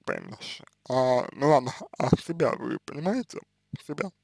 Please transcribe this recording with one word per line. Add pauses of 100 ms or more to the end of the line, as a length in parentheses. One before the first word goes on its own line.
поймёшь. (280)
А,
ну
ладно, (240)
а
себя
вы
понимаете? (460)
Себя? (120)